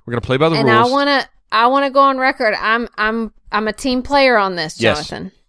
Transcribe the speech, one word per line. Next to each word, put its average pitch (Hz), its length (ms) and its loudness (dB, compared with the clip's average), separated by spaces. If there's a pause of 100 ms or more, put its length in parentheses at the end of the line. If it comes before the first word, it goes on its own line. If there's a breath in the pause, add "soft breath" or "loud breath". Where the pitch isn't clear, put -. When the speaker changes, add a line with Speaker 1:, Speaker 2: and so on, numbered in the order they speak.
Speaker 1:
We're 120 60 -10
gonna 120 100 -2
play 127 160 -2
by 151 100 2
the 160 80 0
Speaker 2:
and 226 100 0
Speaker 1:
rules. 233 240 4
Speaker 2:
I - 40 -2
wanna, 277 360 0 (220)
I 226 160 2
wanna 277 220 2
go 269 100 0
on 269 180 4
record. 262 400 0
I'm, 226 300 -2 (100)
I'm, 220 360 -4 (180)
I'm 214 160 -2
a 214 60 -4
team 254 280 -4
player 262 360 2
on 190 180 0
this, 160 240 -8
Speaker 1:
Yes. 139 300 0
Speaker 2:
Jonathan. - 240 -12 (160)